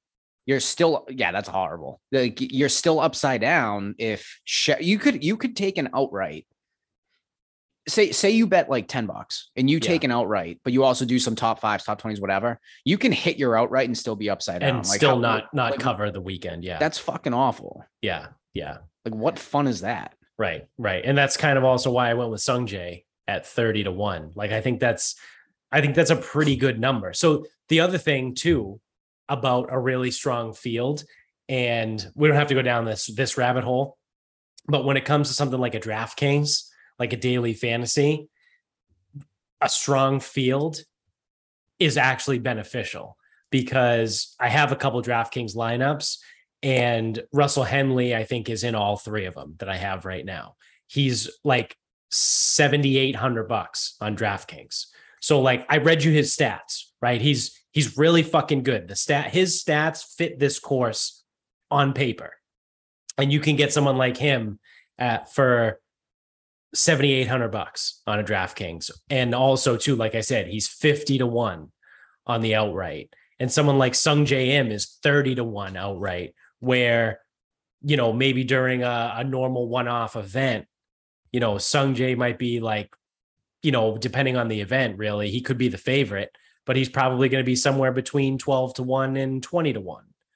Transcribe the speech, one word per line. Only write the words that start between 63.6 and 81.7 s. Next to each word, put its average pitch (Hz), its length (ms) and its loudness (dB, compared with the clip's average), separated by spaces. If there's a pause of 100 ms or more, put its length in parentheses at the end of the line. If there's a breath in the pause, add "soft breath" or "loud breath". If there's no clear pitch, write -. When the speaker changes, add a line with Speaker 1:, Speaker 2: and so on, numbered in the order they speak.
Speaker 2:
someone 139 280 2
like 127 180 2
him 117 420 0 (400 soft breath)
at, 120 360 -4
for 120 460 2 (920)
seventy-eight 135 540 2
hundred 120 220 0
bucks - 560 -8
on 107 140 0
a 104 40 -2
DraftKings. 92 640 -4 (200)
And 127 240 0
also, 131 420 4
too, 135 200 0
like 113 180 -2
I 113 80 -2
said, 107 240 -2
he's 101 200 -4
fifty 147 520 0
to 123 80 2
one 107 460 -2 (540 soft breath)
on 117 140 0
the 113 140 2
outright. 92 580 -2 (260 soft breath)
And 127 140 -2
someone 147 240 4
like 127 180 4
Sung 147 300 4
J 131 280 2
M 135 180 2
is - 320 -8
thirty 143 320 4
to 123 100 -2
one 101 320 -8
outright, 92 580 -6 (260 soft breath)
where, 117 600 2 (640)
you 147 140 0
know, 120 140 2
maybe 127 340 2
during 127 380 0
a, 120 340 -2
a 123 80 -4
normal 127 440 -2
one-off 120 480 -2
event, 110 500 -4 (640)
you 123 100 0
know, 107 180 0
Sung 139 360 2